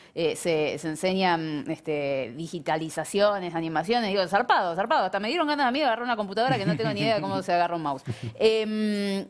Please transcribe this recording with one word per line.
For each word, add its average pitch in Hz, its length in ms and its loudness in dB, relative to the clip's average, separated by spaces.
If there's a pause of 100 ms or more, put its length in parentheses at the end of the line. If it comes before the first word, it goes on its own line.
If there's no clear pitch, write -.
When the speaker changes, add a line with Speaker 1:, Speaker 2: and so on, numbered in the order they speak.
(140)
Speaker 1:
eh, 156 220 0
se, 151 420 0
se 165 120 -6
enseñan, 165 800 0
este, 139 640 -4
digitalizaciones, 165 1200 -2
animaciones. 165 540 0
Digo, 190 180 2
zarpado, 196 480 2
zarpado. 220 300 2
Hasta 190 140 -2
me 208 100 -4
dieron 311 180 0
ganas 285 200 2
a 233 40 2
mí 262 80 0
de 302 60 2
agarrar 233 200 0
una 247 100 0
computadora 220 420 0
que 202 80 -2
no 165 120 2
tengo 220 160 0
ni 202 80 -2
idea 220 140 2
de 202 60 0
cómo 190 200 -2
se 180 120 0
agarra 175 220 2
un 165 80 -2
mouse. 139 220 -2
Speaker 2:
<laughs> 113 340 -8
Speaker 1:
Em, 214 920 2